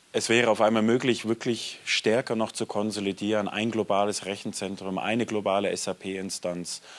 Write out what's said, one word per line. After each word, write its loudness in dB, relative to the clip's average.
Es 0
wäre 6
auf 4
einmal 6
möglich, 2
wirklich -4
stärker 0
noch -2
zu -4
konsolidieren, -2
ein -2
globales 0
Rechenzentrum, -6
eine 0
globale 0
S -4
A -2
P-Instanz, -6